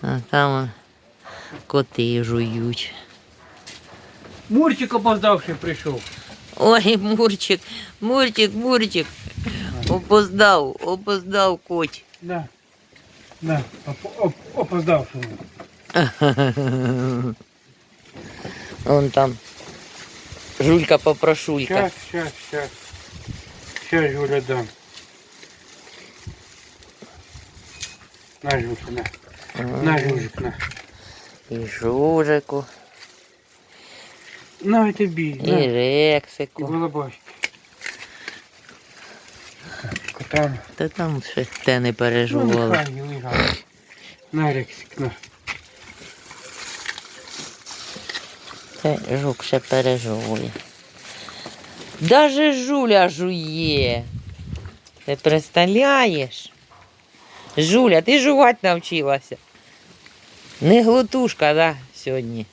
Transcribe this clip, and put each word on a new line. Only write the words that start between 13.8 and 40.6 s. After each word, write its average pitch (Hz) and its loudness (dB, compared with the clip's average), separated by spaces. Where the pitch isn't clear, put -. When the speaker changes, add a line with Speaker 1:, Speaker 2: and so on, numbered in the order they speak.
Speaker 2:
оп-, 147 -10
оп-, 185 0
опоздавший. 160 0
Speaker 1:
<laughs> 127 0
Вон 143 2
там 131 2
Жулька-попрошулька. 156 2
Speaker 2:
Щас, 190 0
щас, 160 -6
щас. 147 -8
Щас, 156 0
Жуля, 139 0
дам. 123 -4
На, 143 -2
Жулька, 117 -8
на. - -10
Speaker 1:
Ага. - -6
Speaker 2:
На, 156 2
Жужик, 131 -4
на. - -6
Speaker 1:
І 117 -8
Жужику. 143 0
Speaker 2:
На, 214 4
і 196 0
тобі, 165 -2
Speaker 1:
І 170 2
Speaker 2:
на. 185 4
Speaker 1:
Рексику. 143 0
Speaker 2:
І 139 -6
балабашки. 151 -4
Котам. 143 -2